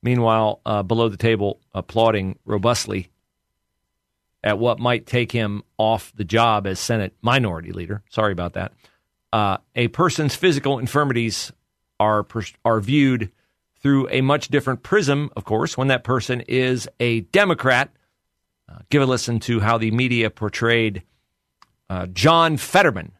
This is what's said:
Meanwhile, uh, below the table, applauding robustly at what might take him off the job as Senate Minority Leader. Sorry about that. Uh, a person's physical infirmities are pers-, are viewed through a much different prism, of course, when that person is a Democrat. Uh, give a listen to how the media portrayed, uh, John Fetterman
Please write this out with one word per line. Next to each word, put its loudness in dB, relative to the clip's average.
Meanwhile, 2
uh, -2
below 0
the -10
table, 0
applauding 0
robustly -2
at 0
what 0
might -2
take -2
him -4
off 0
the -6
job 2
as -4
Senate -2
Minority -2
Leader. -10
Sorry 0
about -6
that. -8
Uh, 0
a 0
person's 0
physical 0
infirmities -2
are 2
pers-, -8
are 2
viewed 0
through 2
a 0
much 0
different -2
prism, 0
of -10
course, -2
when 0
that 0
person -2
is -2
a 0
Democrat. 2
Uh, -20
give 4
a 4
listen 0
to -2
how 2
the 0
media 0
portrayed, -2
uh, -6
John 2
Fetterman 0